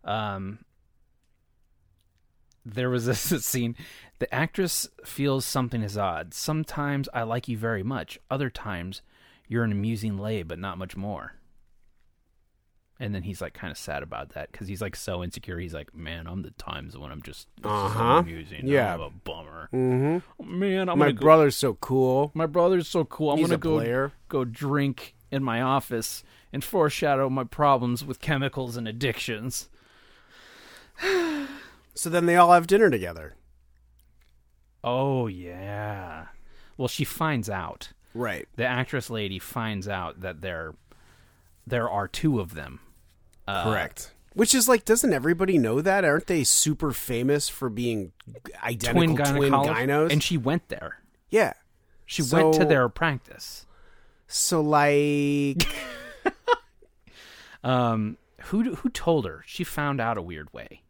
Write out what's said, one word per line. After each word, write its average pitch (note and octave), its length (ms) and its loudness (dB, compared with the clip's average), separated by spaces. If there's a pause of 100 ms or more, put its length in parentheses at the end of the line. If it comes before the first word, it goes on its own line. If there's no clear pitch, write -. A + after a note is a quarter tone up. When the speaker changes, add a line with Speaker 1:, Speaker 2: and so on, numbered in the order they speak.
Speaker 1:
Um, G2+ 560 -4 (2000)
there B2 240 -2
was B2 160 0
this A#2+ 140 2
<laughs> - 260 -2
scene. A#2+ 300 -2 (440)
The - 140 -4
actress E3 540 -2 (180)
feels C3+ 400 -2
something B2 360 -2
is G#2 160 -6
odd. F2 360 -4
"Sometimes C#3+ 800 -4
I A#2+ 100 -4
like A#2 240 -4
you A#2 100 -6
very A2 260 -2
much. A#2 360 -8 (100)
Other C3+ 200 -2
times F#2+ 520 -10 (460)
you're A#2 160 0
an A2+ 80 0
amusing G#2 460 -2
lay, G#2 260 -4
but E2 160 -10
not F#2 180 -8
much F#2 180 -10
more." G2 380 -8 (1700)
And G#2 140 -4
then F#2 80 -6
he's, F#2 180 -8
like, - 160 -10
kinda D2+ 180 -10
sad D2 280 -8
about C#2 300 -12
that D2 180 -12
'cause - 160 -12
he's, F#2+ 140 -8
like, G2 160 -6
so F2+ 260 -6
insecure. F2 340 -10
He's E2+ 160 -8
like, D2 220 -14
"Man, E2 320 -12
I'm F2+ 140 -8
the - 100 -12
times D2 460 -12
when D2 140 -14
I'm D2 100 -12
just, - 340 -16
this - 100 -18
is G#2 60 -4
Speaker 2:
Uh-huh. G#2 320 0 (160)
Speaker 1:
amusing. E3 480 -6
Speaker 2:
Yeah. B2+ 280 4
Speaker 1:
I'm E2+ 60 -8
a D2+ 80 -10
bummer. D#2+ 640 -14
Speaker 2:
Mm-hmm. C3 440 2 (240)
Speaker 1:
Oh, - 40 -14
man, F#3 440 -2
I'm E3+ 100 2
Speaker 2:
My D3 60 6
Speaker 1:
gonna D3 80 4
go, A2 80 -6
Speaker 2:
brother's D3+ 340 8
so A#2+ 200 0
cool. C3 580 2
Speaker 1:
my D#3+ 120 -2
brother's F3 440 2
so E3 160 0
cool. D3+ 260 -2
I'm D3 60 4
Speaker 2:
He's D#3+ 100 4
Speaker 1:
gonna E3+ 80 2
Speaker 2:
a - 20 -6
Speaker 1:
go, D#3 200 0
Speaker 2:
player. C3 340 0 (160)
Speaker 1:
go C3 160 0
drink C#3 720 -2 (160)
in C#3 120 -2
my A#2 180 0
office C3 640 -2 (280)
and C#3 100 -6
foreshadow C#3+ 680 0
my C3 160 -2
problems B2 580 2
with C3 160 -10
chemicals C3+ 560 -2
and A#2+ 120 -6
addictions." A#2 840 -6
<sighs> - 1700 -6 (480)
Speaker 2:
So - 140 -6
then E3+ 180 2
they F3 100 6
all F3 160 10
have E3+ 120 8
dinner G3 240 6
together. E2+ 440 -2 (1500)
Speaker 1:
Oh, B2+ 420 0
yeah. F#2 1000 -10 (500)
Well, B2+ 100 -4
she - 160 -4
finds C#3 460 -2
out. F#2 420 -8 (220)
Speaker 2:
Right. A2 420 -6
Speaker 1:
The B2 100 -2
actress B2 440 -2
lady G#2 280 -4
finds G#2+ 520 -6
out F#2 320 -6
that F2+ 180 -8
there, E2 360 -8 (920)
there A#2 220 -2
are G2 180 -2
two C#3+ 320 0
of F2+ 140 -6
them. C#2 260 -12 (680)
Uh, G2 200 -2
Speaker 2:
Correct. - 480 -4 (200)
Which A3 220 4
is B3 140 4
like, A#3+ 160 6
doesn't A#3 260 4
everybody E3+ 460 2
know A#2+ 240 4
that? F#3+ 240 2
Aren't D3+ 220 2
they D#3+ 180 2
super D3+ 480 2
famous C3 560 0
for - 200 -6
being A2 440 -4 (500)
identical A#2 300 -2
Speaker 1:
twin E3 240 6
Speaker 2:
twin C#3 340 4
Speaker 1:
gynecolo-, C#3 140 6 (100)
Speaker 2:
gynos? C#3 380 2
Speaker 1:
and D3+ 100 4
she F3 140 0
went C#3 320 0
there. - 320 -10 (280)
Speaker 2:
Yeah. G#3 220 4 (540)
Speaker 1:
She - 160 -4
went D#3+ 320 6
to D#3 80 6
Speaker 2:
So D#3 40 8
Speaker 1:
their C#3 220 6
practice. - 800 -4 (640)
Speaker 2:
So, - 340 0
like C#3+ 1080 4
Speaker 1:
<laughs> - 2000 -6
Um, A#2 520 2 (260)
who, A3 320 -2
who - 140 -4
told D#3+ 360 2
her? D#2+ 200 -10
She - 200 -6
found C#3+ 340 -2
out A2+ 180 0
a G2 40 -4
weird D#2 320 -12
way. - 360 -16